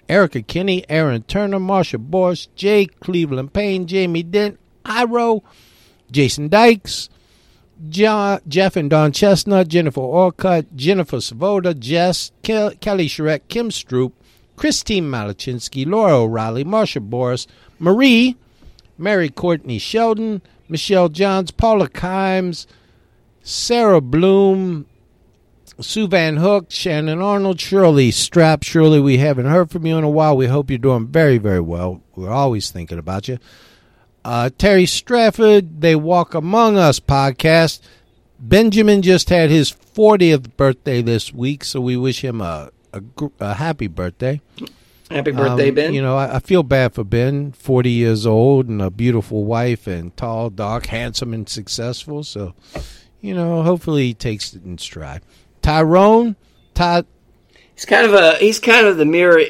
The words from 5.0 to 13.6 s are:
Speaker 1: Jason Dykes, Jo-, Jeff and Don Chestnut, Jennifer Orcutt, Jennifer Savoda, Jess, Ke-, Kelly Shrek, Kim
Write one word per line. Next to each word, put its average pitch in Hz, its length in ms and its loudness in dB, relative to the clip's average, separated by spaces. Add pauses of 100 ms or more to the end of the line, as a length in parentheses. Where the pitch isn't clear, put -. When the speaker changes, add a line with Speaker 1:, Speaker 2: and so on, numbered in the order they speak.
Speaker 1:
Jason 143 380 0
Dykes, 220 580 2 (800)
Jo-, 202 580 0
Jeff 175 300 0
and 151 140 -2
Don 151 240 4
Chestnut, 196 560 2
Jennifer 156 320 0
Orcutt, 170 640 0 (100)
Jennifer 156 420 -2
Savoda, 175 600 -4
Jess, 165 540 -2 (120)
Ke-, 214 380 -4
Kelly 190 260 -2
Shrek, 151 400 -4
Kim 233 220 -6